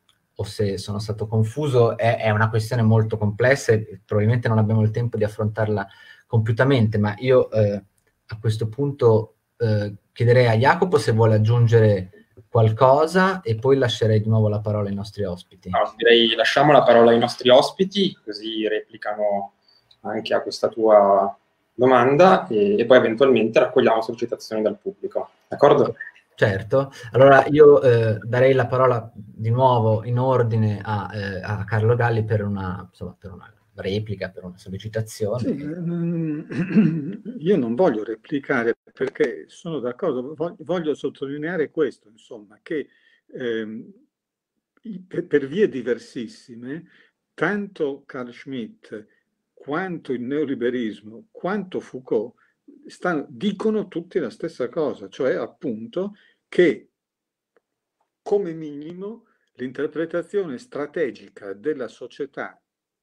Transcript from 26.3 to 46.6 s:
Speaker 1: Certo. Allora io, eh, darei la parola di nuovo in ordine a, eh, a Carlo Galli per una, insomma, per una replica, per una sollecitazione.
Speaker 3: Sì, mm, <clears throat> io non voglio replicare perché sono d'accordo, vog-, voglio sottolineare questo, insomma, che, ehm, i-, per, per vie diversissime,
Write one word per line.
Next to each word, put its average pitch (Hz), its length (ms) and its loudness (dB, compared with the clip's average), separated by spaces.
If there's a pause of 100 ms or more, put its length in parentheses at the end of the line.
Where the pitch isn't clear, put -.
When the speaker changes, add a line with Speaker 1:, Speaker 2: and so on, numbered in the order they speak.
Speaker 1:
Certo. 127 580 -2 (200)
Allora 135 360 8
io, 147 340 8
eh, 113 420 2
darei 123 300 4
la 127 140 0
parola 127 460 0
di - 360 -8
nuovo 113 540 2
in 123 160 -2
ordine 113 640 0
a, 104 300 -6
eh, 98 280 -8
a 98 240 -6
Carlo 110 300 0
Galli 117 280 -2
per 107 200 -2
una, 95 460 -8
insomma, 87 280 -16
per 92 140 -20
una - 220 -20 (220)
replica, 101 540 -6
per - 160 -18
una 90 120 -16
sollecitazione. 110 840 -8
Speaker 3:
Sì, 147 240 -4
mm, 165 800 -4 (920)
<clears throat> - 40 -14
io 175 180 2
non 120 180 -2
voglio 123 280 2
replicare 117 760 -4 (160)
perché 127 540 -4
sono 160 320 -10
d'accordo, 127 540 -6
vog-, 160 300 -10
voglio 156 300 -4
sottolineare 147 800 -8
questo, 131 380 -6
insomma, 107 520 -20
che, 156 260 -8 (460)
ehm, 117 600 -8 (920)
i-, 190 180 -14
per, - 260 -10
per 139 200 0
vie 180 200 0
diversissime, 123 1160 -10 (480)